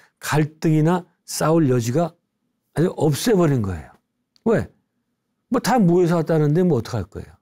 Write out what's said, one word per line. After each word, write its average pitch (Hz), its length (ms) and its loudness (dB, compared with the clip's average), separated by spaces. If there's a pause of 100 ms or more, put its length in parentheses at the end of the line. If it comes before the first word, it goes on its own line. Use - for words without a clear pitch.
(200)
갈등이나 156 840 0 (200)
싸울 160 440 0
여지가 127 440 -2 (600)
아주 160 220 -2
없애버린 156 680 0
거예요. 87 280 -8 (540)
왜? 185 240 0 (800)
뭐 247 100 -2
다 240 200 0
무에서 175 380 4
왔다는데 156 460 0
뭐 165 160 2
어떡할 107 260 -6
거예요. 82 220 -16 (140)